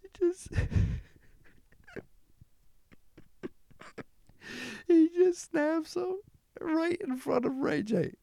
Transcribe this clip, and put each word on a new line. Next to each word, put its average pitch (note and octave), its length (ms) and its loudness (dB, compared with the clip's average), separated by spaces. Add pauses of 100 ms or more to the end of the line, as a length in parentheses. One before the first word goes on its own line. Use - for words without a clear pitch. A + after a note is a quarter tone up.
He G4 60 -20 (120)
just, F#4 280 0
<laughs> - 100 -6 (4000)
he E4 280 8
just F4 360 2
snaps D#4 440 0
him F4+ 200 -2 (440)
right D#4+ 420 0
in B3+ 160 -4
front B3+ 280 0
of C4+ 120 0
Ray C4 260 0
J. G3+ 400 0